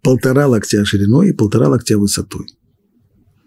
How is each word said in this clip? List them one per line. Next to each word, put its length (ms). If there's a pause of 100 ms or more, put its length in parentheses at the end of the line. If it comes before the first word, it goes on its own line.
полтора 460
локтя 360
шириной 440
и 40
полтора 360
локтя 300
высотой. 480 (1000)